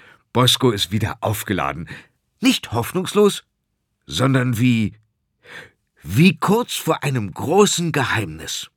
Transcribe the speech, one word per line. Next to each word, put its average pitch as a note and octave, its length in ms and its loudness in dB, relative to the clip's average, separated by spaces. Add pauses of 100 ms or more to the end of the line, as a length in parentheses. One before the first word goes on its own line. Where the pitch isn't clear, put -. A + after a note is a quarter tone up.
(320)
Bosko B2 380 4
ist G2+ 220 -4
wieder G#2 280 -2
aufgeladen. D#2+ 680 -4 (520)
Nicht - 300 0
hoffnungslos, F3+ 720 0 (640)
sondern B2 540 0
wie, A#2 340 2 (1080)
wie B2+ 320 4
kurz A3+ 380 0
vor - 280 -4
einem B2 300 -4
großen E3+ 580 0
Geheimnis. F#2+ 880 -6